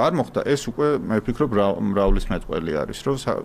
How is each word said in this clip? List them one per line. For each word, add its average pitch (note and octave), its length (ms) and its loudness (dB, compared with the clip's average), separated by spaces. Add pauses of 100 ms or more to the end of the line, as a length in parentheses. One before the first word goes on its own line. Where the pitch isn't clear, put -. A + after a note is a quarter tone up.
არ D#3+ 80 2
მოხდა, C#3 300 -2
ეს C#3 260 0
უკვე, D3 200 0 (120)
მე - 160 -2
ვფიქრობ, B2 400 0
რა-, G2+ 240 4
მრავლისმეტყველი G2 920 0
არის, - 260 -4
რომ C#3 160 -2
სა-, C3 280 -4